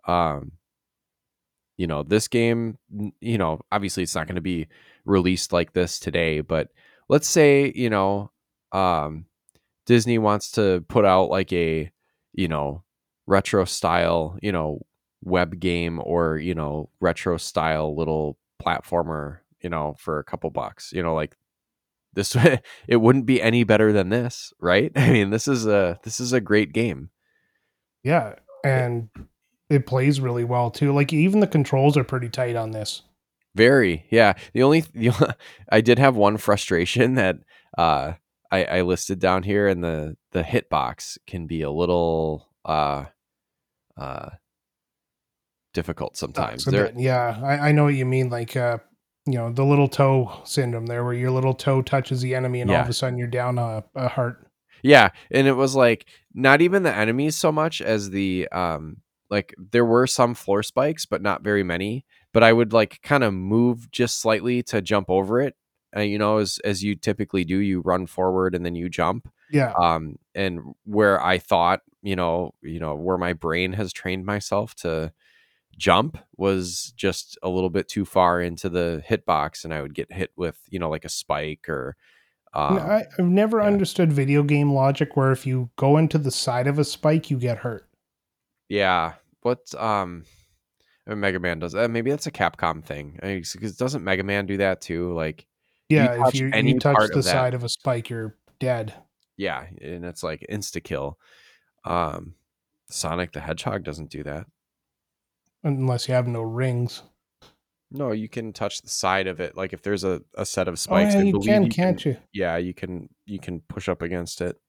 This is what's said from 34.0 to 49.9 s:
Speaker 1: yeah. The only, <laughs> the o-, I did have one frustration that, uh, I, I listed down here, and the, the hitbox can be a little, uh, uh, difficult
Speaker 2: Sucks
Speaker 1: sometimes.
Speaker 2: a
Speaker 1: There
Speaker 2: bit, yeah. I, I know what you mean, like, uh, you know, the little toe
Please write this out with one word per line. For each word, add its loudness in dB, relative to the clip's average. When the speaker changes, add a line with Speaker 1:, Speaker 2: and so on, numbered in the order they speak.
Speaker 1:
yeah. 6
The 2
only, 6
<laughs> -12
the 2
o-, 2
I 6
did 6
have 6
one 6
frustration 0
that, 0
uh, 2
I, 0
I 0
listed -2
down 2
here, 2
and 0
the, -4
the -2
hitbox -4
can -10
be -4
a -4
little, 0
uh, -2
uh, -12
difficult -6
Speaker 2:
Sucks -10
Speaker 1:
sometimes. -6
Speaker 2:
a 0
Speaker 1:
There 4
Speaker 2:
bit, -8
yeah. 0
I, 0
I 6
know 6
what 4
you 0
mean, 0
like, -6
uh, 0
you 0
know, -2
the 0
little 6
toe 2